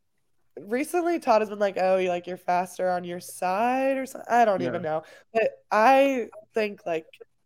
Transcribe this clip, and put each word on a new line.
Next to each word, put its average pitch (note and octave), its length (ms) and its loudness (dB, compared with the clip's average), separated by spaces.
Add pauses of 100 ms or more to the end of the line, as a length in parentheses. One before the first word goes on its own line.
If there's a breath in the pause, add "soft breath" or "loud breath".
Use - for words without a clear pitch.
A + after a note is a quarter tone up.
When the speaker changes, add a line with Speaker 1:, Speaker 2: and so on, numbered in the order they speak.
(600)
Speaker 1:
recently D4+ 600 -2
Todd A3 220 4
has G#3 80 -2
been G3+ 100 -10
like, G3+ 200 0
"Oh, F#3+ 180 2
you, F#3 120 0
like, F3 180 -4
you're F3+ 100 -8
faster F#3 520 -2
on F3+ 140 -2
your F3 160 -8
side," B3 800 -2
or C4 80 -6
so-, - 240 -14
I A#3 160 4
don't F#3+ 160 2
Speaker 2:
Yeah. - 60 -2
Speaker 1:
even F3 140 -4
know. D#3+ 220 -4 (300 loud breath)
But A3 380 -2
I C4 560 4 (260)
think, G#3 320 -4
like, E3 200 -4 (400)